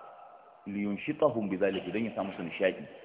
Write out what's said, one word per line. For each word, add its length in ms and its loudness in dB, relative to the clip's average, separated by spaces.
"Liyunshitahum 800 2
bidhalika," 400 2
dan 160 0
ya 120 -2
samu 200 -2
su 80 -6
nishadi. 400 2